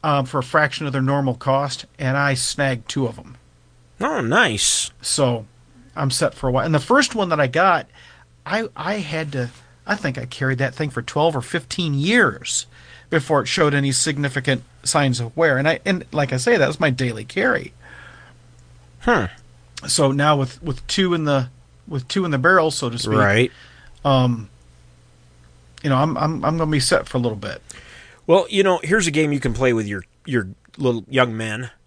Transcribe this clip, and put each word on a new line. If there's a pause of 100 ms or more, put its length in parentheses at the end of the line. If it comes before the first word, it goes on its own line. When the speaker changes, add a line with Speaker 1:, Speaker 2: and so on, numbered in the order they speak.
Speaker 1:
um,
for
a
fraction
of
their
normal
cost, (140)
and
I
snagged
two
of
'em. (680)
Speaker 2:
Oh,
nice. (120)
Speaker 1:
So (500)
I'm
set
for
a
while.
And
the
first
one
that
I
got, (600)
I,
I
had
to, (340)
I
think
I
carried
that
thing
for
twelve
or
fifteen
years (460)
before
it
showed
any
significant (200)
signs
of
wear.
And
I,
and
like
I
say,
that
was
my
daily
carry. (1300)
Speaker 2:
Huh. (600)
Speaker 1:
So
now
with,
with
two
in
the, (380)
with
two
in
the
barrel,
so
to
speak,
Speaker 2:
Right. (520)
Speaker 1:
um, (1300)
you
know,
I'm,
I'm,
I'm
gonna
be
set
for
a
little
bit. (680)
Speaker 2:
Well,
you
know,
here's
a
game
you
can
play
with
your, (220)
your (280)
little
young
men. (180)